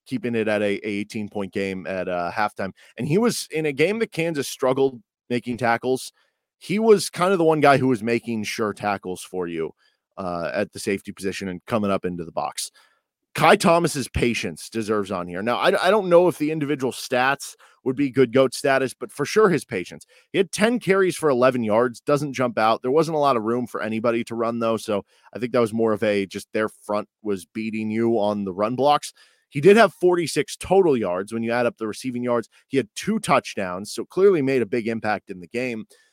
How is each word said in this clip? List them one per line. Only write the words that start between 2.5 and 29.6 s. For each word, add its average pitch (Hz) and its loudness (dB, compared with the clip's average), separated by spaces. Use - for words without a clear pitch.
And - -6
he 151 2
was 226 0
in 156 -4
a 147 -2
game 170 0
that 220 -4
Kansas 165 -4
struggled 135 0
making 123 -4
tackles. 123 0
He 196 -4
was 214 4
kind 180 0
of 185 2
the 165 4
one 156 4
guy 139 8
who 127 2
was 113 0
making 113 -2
sure 104 -4
tackles 95 -6
for 90 -6
you, 80 -6
uh, 87 -6
at 98 -4
the - -16
safety 101 -6
position 95 -8
and 90 -10
coming 104 -2
up 95 -2
into 87 -6
the 82 -18
box. 76 -8
Ky 165 6
Thomas's 170 2
patience 107 -2
deserves 104 -4
on 87 -6
here. 87 -8
Now, 113 -2
I, 160 0
I 185 4
don't 196 2
know 175 8
if 165 0
the 151 -2
individual 143 -2
stats 127 -2
would 131 -2
be 139 -2
good 123 2
goat 131 4
status, 135 0
but - -14
for 147 -4
sure 208 4
his 165 0
patience. 87 -8
He 156 -2
had 190 0
ten 233 0
carries 190 2
for 156 0
eleven 127 4
yards, 113 2
doesn't 147 0
jump 120 -2
out. 110 2
There 127 0
wasn't 160 2
a 151 0
lot 139 4
of 107 -2
room 120 -2
for - -8
anybody 113 0
to 117 -10
run, 117 -2
though, 113 0
so 104 -2
I - -12
think 117 -6
that 123 4
was 110 2
more 113 2
of 104 -2
a 101 2
just - -12
their 107 0
front 104 -6
was 98 -6
beating 110 -6
you 113 0
on 104 0
the 95 -6
run 104 -2
blocks. 143 0
He - -8